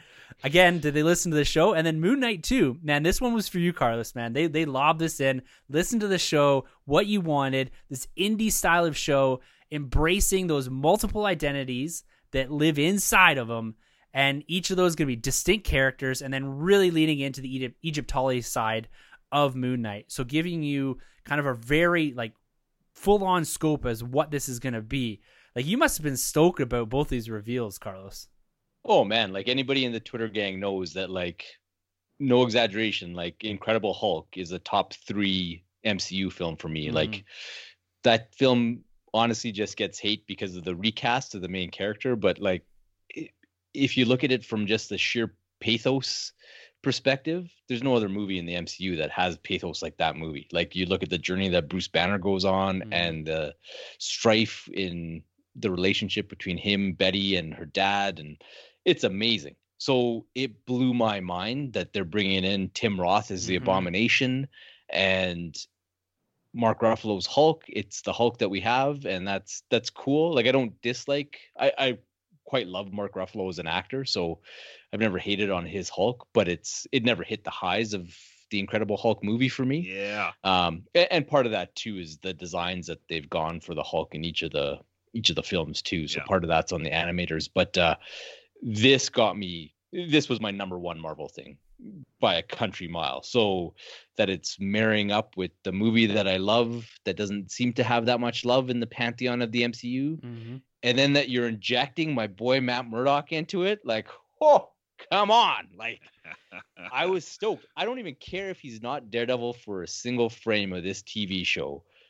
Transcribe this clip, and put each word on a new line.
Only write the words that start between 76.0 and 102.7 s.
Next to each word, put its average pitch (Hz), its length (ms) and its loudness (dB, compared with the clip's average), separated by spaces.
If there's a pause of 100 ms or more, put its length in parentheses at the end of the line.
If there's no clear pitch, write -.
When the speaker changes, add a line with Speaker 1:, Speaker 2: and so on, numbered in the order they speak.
Speaker 2:
but 101 160 4
it's, - 440 -6
it 127 120 2
never 110 180 2
hit 104 220 -8
the - 60 -8
highs 104 420 -2
of 90 160 -6 (420)
the 104 100 -2
Incredible 104 360 -2
Hulk 110 260 0
movie 117 260 2
for 127 160 -4
me. 139 160 0 (140)
Speaker 3:
Yeah. 101 380 -4 (100)
Speaker 2:
Um, 90 420 2 (100)
a-, 175 180 4
and 165 140 2
part 139 200 4
of 110 60 -2
that 90 240 -4
too 101 220 -8
is 80 200 -12
the 95 140 -6
designs 87 540 -6
that 85 220 -10
they've 80 200 -6
gone 82 320 -4
for 87 140 -10
the 73 80 -2
Hulk - 320 -4
in 78 100 -6
each 85 180 -6
of 82 100 -6
the, 71 260 -2 (340)
each 113 180 0
of - 60 -2
the - 60 0
films 78 400 -4
too. 78 260 -4
So 76 120 -6
Speaker 3:
Yeah. 71 60 -8
Speaker 2:
part 92 180 2
of 82 40 -2
that's 80 240 2
on 82 100 -4
the 76 80 -4
animators, 85 640 -2
but, - 260 0
uh, 82 180 4 (640)
this 123 460 4
got 104 300 2
me, 87 360 -10 (160)
this 156 380 2
was 120 100 -2
my 104 120 -4
number 98 280 -6
one 85 220 -6
Marvel 78 280 -10
thing - 280 -20 (640)
by 101 140 4
a 82 80 0
country 95 460 -6
mile. 73 340 -4
So 95 520 0 (440)
that 104 100 2
it's 92 320 -6
marrying 104 500 2
up 107 260 0
with 90 160 -4 (100)
the 95 100 -4
movie 110 340 4
that 101 220 2
I 95 80 2
love 117 500 0 (180)
that - 120 -2
doesn't 101 340 -4
seem 123 240 -2
to 123 100 2
have 117 220 2
that 120 140 2
much 120 240 -4
love 127 240 2
in 123 100 -2
the 117 80 -2
pantheon 120 540 -2
of 117 100 -2
the 120 140 0
M 117 80 -2
C 117 160 -10
U. 139 340 -4
Speaker 1:
Mm-hmm. 117 340 -12 (260)
Speaker 2:
And 123 160 2
then 139 160 6
that 139 140 2
you're 123 200 0
injecting 123 640 -2
my 110 120 -2
boy 117 340 0
Matt 123 280 -2